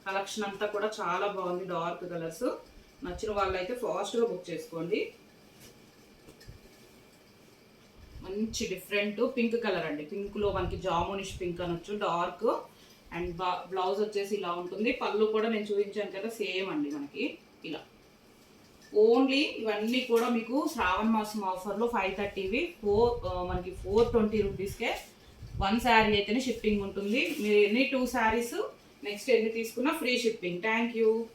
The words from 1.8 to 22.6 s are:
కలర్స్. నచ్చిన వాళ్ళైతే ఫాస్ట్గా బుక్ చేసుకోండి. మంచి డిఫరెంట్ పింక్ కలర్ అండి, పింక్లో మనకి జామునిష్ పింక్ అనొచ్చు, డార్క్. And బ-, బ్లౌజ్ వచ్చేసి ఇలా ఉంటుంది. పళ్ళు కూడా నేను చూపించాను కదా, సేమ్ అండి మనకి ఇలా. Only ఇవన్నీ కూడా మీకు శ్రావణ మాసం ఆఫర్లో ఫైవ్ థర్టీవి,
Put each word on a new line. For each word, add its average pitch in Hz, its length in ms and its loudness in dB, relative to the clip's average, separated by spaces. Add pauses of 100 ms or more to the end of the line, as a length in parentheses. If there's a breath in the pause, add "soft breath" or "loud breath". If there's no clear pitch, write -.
కలర్స్. 165 340 -6 (600)
నచ్చిన 180 320 -6
వాళ్ళైతే 190 440 -2
ఫాస్ట్గా 208 480 0
బుక్ - 200 -8
చేసుకోండి. 170 500 -4 (3250)
మంచి 214 380 -4 (100)
డిఫరెంట్ 208 480 -2 (160)
పింక్ 233 200 2 (100)
కలర్ 175 240 0
అండి, 147 200 -6
పింక్లో 202 460 -2
మనకి 180 200 -2 (120)
జామునిష్ 185 520 -2
పింక్ 175 260 -4
అనొచ్చు, 170 260 -4 (140)
డార్క్. 175 420 0 (680 loud breath)
And 180 120 -4 (120)
బ-, 180 300 -2
బ్లౌజ్ 190 320 0
వచ్చేసి 202 380 -2
ఇలా 180 100 -2 (100)
ఉంటుంది. 196 300 0 (100)
పళ్ళు 214 240 2 (120)
కూడా 214 180 2
నేను 208 160 -2
చూపించాను 202 480 -2
కదా, 214 100 -6 (120)
సేమ్ 190 340 -2
అండి 147 240 0
మనకి 143 260 -6 (440)
ఇలా. 147 120 -6 (1300)
Only 269 360 6 (200)
ఇవన్నీ 220 380 0 (120)
కూడా 233 240 4
మీకు 226 200 -2 (180)
శ్రావణ 208 420 2
మాసం 214 260 -2 (120)
ఆఫర్లో 208 420 -2
ఫైవ్ 190 240 0
థర్టీవి, 202 420 -2 (200)